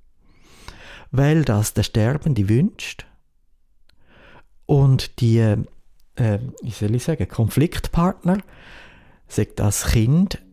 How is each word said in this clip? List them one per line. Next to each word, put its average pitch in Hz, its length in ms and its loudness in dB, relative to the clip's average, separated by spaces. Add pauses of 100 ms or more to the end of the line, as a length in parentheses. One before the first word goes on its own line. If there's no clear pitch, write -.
(1120)
weil 143 340 2
das 107 300 0
der 117 100 0
Sterbende 113 640 0
wünscht - 580 -2 (1600)
und 135 540 2
die, 113 180 4
äh, - 1000 -2 (240)
wie 120 80 -8
soll 107 240 -4
ich 123 100 -4
sagen, 151 240 -2
Konfliktpartner, 170 1120 0 (880)
sei - 300 -2
das - 300 -2
Kind, 139 520 2 (140)